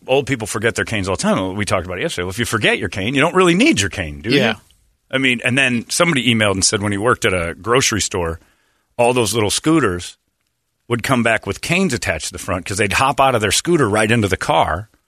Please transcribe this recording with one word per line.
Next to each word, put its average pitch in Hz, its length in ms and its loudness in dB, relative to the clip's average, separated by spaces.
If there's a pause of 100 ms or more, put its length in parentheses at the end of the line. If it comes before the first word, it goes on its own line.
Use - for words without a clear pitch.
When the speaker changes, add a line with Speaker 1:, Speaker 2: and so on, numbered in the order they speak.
Speaker 1:
old 131 200 2
people 117 200 -4
forget 113 280 -2
their 101 100 0
canes 98 240 -4
all 92 80 0
the - 40 -6
time." 104 340 0
We 104 100 -2
talked 92 200 -2
about 90 140 -8
it - 40 -4
yesterday. 156 200 -6
Well, 92 80 -6
if 95 80 -10
you 117 60 0
forget 147 320 0
your 98 120 -4
cane, 104 260 -4
you 135 60 2
don't 165 140 0
really 180 200 4
need 226 260 4
your 98 80 0
cane, 76 320 -8
do 98 80 -6
Speaker 2:
Yeah. 127 220 2
Speaker 1:
you? 104 40 -6 (560)
I 131 60 -4
mean, 127 260 0
and 127 140 0
then 123 320 2
somebody 127 440 2
emailed 107 200 4
and 95 100 0
said 104 180 0
when 104 100 -2
he 101 60 -2
worked 113 280 2
at 101 80 2
a 85 220 -2
grocery 110 460 0
store, 82 380 -2 (580)
all 120 160 4
those 113 200 2
little 107 160 0
scooters 117 680 0 (680)
would 117 160 -2
come 123 200 0
back 113 240 0
with - 140 -4
canes 180 320 0
attached 87 340 -4
to - 60 -10
the 90 60 -12
front 87 260 -6
'cause 95 120 -8
they'd 101 160 0
hop 135 260 0
out 135 160 4
of 107 60 2
their 104 100 0
scooter 151 380 2
right 107 220 2
into 113 160 2
the 92 100 0
car 107 520 0 (180)